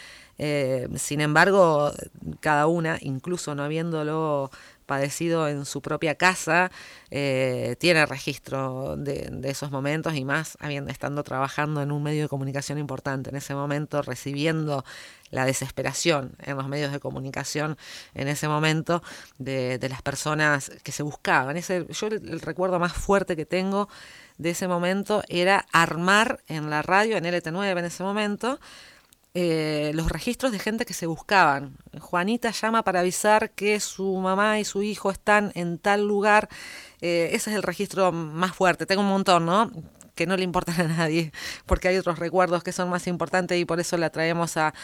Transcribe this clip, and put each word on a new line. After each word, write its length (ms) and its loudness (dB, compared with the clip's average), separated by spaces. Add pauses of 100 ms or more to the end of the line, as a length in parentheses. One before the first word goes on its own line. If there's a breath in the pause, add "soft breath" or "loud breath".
(400 loud breath)
Eh, 580 0
sin 240 -2
embargo, 720 6 (480)
cada 260 4
una, 320 0
incluso 560 -6
no 80 -4
habiéndolo 880 -2 (340 loud breath)
padecido 600 0
en 180 -4
su 180 -8
propia 320 -2
casa, 560 2 (400 loud breath)
eh, 680 -2
tiene 280 6
registro 880 -6
de, 340 -6
de 200 -6
esos 180 -6
momentos, 460 -2
y 100 -2
más 340 -4
habiendo, 300 -6
estando 340 -4
trabajando 600 -2
en 80 -2
un 100 -2
medio 220 0
de 40 -2
comunicación 520 -4
importante 500 -6
en 60 -8
ese 180 -8
momento, 480 -2
recibiendo 840 -2 (460 loud breath)
la 160 0
desesperación 840 -2 (120)
en 140 -6
los 100 -6
medios 240 -4
de 80 -6
comunicación 800 -4 (380 loud breath)
en 140 -4
ese 180 -2
momento 560 2 (340 loud breath)
de, 400 -2
de 120 -4
las 120 -10
personas 720 0 (100)
que 100 -12
se 120 -6
buscaban. 520 0
Ese, 320 -2
yo 200 -6
el, 200 -6
el 140 -8
recuerdo 380 0
más 140 0
fuerte 420 2
que 100 -6
tengo 440 0 (500 loud breath)
de 120 -2
ese 160 -2
momento 600 0
era 440 2
armar 760 4
en 240 -4
la 100 0
radio, 340 4
en 120 -2
L 120 0
T 120 -6
nueve 280 -2
en 60 -2
ese 160 -8
momento, 580 -2 (760 loud breath)
eh, 580 0
los 180 0
registros 400 -2
de 60 -4
gente 300 -2
que 80 -8
se 100 -6
buscaban. 720 2 (220)
"Juanita 500 -2
llama 320 0
para 200 2
avisar 500 4
que 280 0
su 360 -4
mamá 440 2
y 60 -2
su 160 -4
hijo 300 -2
están 420 2
en 240 -2
tal 300 2
lugar". 420 4 (500 loud breath)
Eh, 340 0
ese 180 -2
es 40 0
el 60 0
registro 500 0
más 440 -2
fuerte. 320 2
Tengo 160 4
un 60 4
montón, 360 4
¿no? 260 2 (440)
Que 100 0
no 100 0
le 80 0
importan 380 0
a 160 0
nadie, 340 2 (340 loud breath)
porque 220 2
hay 80 4
otros 240 0
recuerdos 420 2
que 120 -6
son 160 -2
más 180 -2
importantes, 500 0
y 60 2
por 160 0
eso 160 -2
la 140 2
traemos 480 0
a 160 2 (100)